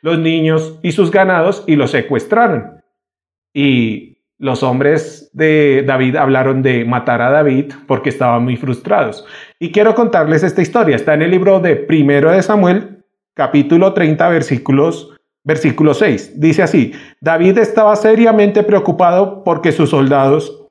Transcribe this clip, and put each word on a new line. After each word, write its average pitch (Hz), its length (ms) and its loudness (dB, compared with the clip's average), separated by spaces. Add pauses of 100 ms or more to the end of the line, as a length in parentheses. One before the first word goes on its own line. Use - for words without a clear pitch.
los 165 160 -2
niños 160 640 -2
y 175 120 -4
sus 170 180 0
ganados 185 560 0
y 156 80 2
los 135 160 0
secuestraron. 147 920 -2 (720)
Y 123 720 -2 (160)
los - 240 -6
hombres 139 680 -2
de 151 520 0
David 131 300 0
hablaron 135 480 0
de 123 200 0
matar 120 380 -2
a 123 80 0
David 143 440 0 (120)
porque 135 240 -4
estaban 120 340 -2
muy 123 140 -4
frustrados. 131 640 -4 (360)
Y 170 120 -8
quiero 208 220 2
contarles 170 480 0
esta - 220 0
historia. 185 320 0
Está 151 180 -2
en 151 80 0
el 170 80 0
libro 190 300 2
de 170 160 0
Primero 147 560 2
de 190 100 2
Samuel, 196 640 0 (320)
capítulo 147 580 2
treinta, 165 360 0
versículos, 151 840 -2 (280)
versículo 156 500 0
seis. 139 460 -2
Dice 160 240 2
así: - 300 -2 (280)
"David 180 380 2
estaba 214 360 2
seriamente 214 680 2
preocupado 185 800 0
porque 165 280 -2
sus 156 200 0
soldados, 139 800 0